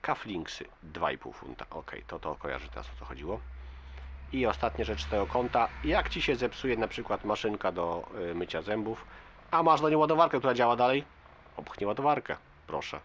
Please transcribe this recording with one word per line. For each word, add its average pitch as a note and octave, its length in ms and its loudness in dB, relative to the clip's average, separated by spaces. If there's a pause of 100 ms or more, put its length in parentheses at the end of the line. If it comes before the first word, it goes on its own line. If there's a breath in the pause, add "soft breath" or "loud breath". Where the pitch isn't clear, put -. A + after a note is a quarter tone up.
Cufflinksy, G2+ 580 -6 (180)
dwa D#2+ 300 -2
i C2 60 -6
pół A#1 140 -12
funta. - 380 -12
Okej, - 360 -12
to, E2 120 -10
to D2+ 160 -6
kojarzę C2 340 -8
teraz, - 220 -12
o - 80 -14
co - 60 -12
chodziło. D2 360 -8 (920 loud breath)
I B2+ 140 2
ostatnia A2 380 0
rzecz G#2+ 200 -2
z - 40 -8
tego G#2 180 2
konta. B2 420 2 (160)
Jak F3 240 2
ci E3+ 140 -4
się C3+ 140 2
zepsuje A#2+ 400 0
na A2 120 0
przykład G#2+ 360 -4
maszynka G#2 480 0
do, E2+ 360 -4 (220)
y, E2+ 40 -6
mycia E2+ 280 -4
zębów, G#2+ 440 -4 (440 loud breath)
a E3 120 4
masz D#3+ 180 8
do D#3 80 4
niej D#3 80 6
ładowarkę, D#3 420 6
która B2+ 160 4
działa A#2+ 220 6
dalej, C3 280 4 (520)
opchnij - 300 -6
ładowarkę, B2 500 0 (300)
proszę. - 380 -6